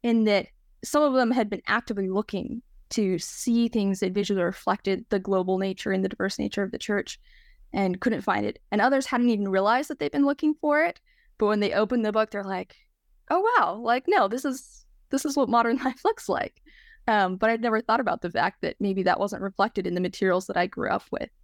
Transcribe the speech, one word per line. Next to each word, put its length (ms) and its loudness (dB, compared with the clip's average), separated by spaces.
in 220 4
that 220 2
some 200 2
of 120 4
them 160 4
had 180 2
been 180 -6
actively 420 -2
looking 540 -4
to 280 2
see 500 0
things 320 0
that 120 0
visually 300 0
reflected 680 -2
the 100 0
global 380 0
nature 360 -4
and 120 0
the 60 -2
diverse 280 -4
nature 240 -4
of 100 -4
the 60 -8
church 400 -4
and 280 0
couldn't 200 0
find 240 -2
it. 140 -6
And 120 2
others 240 2
hadn't 240 2
even 180 0
realized 400 2
that 100 -10
they'd 140 -4
been 140 2
looking 340 0
for 220 2
it. 180 -4
But 80 2
when 140 2
they 120 0
opened 320 0
the 80 0
book, 180 0
they're 140 -8
like, 320 -8
"Oh, 260 2
wow, 260 0
like, 240 0
no, 220 4
this 160 -4
is, 400 -8
this 160 -2
is 120 -2
what 120 2
modern 280 4
<laughs> 80 -6
life 200 -4
looks 240 -2
like." 320 -4
Um, 280 2
but 120 2
I'd 140 0
never 180 2
thought 200 2
about 200 -2
the 100 -4
fact 300 -2
that 180 -4
maybe 260 0
that 140 2
wasn't 240 -4
reflected 440 -2
in 80 -2
the 60 -2
materials 460 0
that 120 -6
I 80 2
grew 240 -6
up 200 -2
with. 200 -6